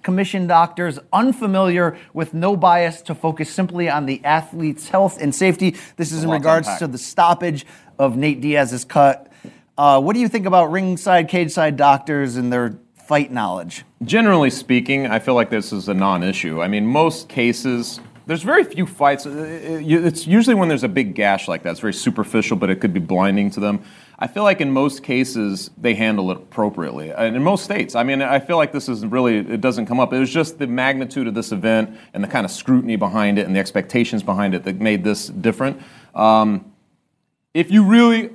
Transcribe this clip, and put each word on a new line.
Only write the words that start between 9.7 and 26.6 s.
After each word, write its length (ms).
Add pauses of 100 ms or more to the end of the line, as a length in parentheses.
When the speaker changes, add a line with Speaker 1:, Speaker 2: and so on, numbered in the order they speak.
Speaker 1:
Uh, 220
what 140
do 60
you 80
think 180
about 260
ringside, 560
cage 240
side 240
doctors 600
and 160
their 220 (320)
fight 240
knowledge? 540 (180)
Speaker 2:
Generally 480
speaking, 560
I 140
feel 140
like 160
this 220
is 160
a 60
non-issue. 680
I 60
mean, 180
most 440
cases, 720 (260)
there's 160
very 220
few 220
fights. 380
Uh, 60
uh, 480
you, 260
it's 220
usually 280
when 140
there's 160
a 40
big 260
gash 320
like 160
that. 80
It's 100
very 140
superficial, 640
but 140
it 100
could 120
be 80
blinding 500
to 100
them. 220 (360)
I 100
feel 160
like 160
in 100
most 320
cases, 760
they 180
handle 360
it 60
appropriately. 760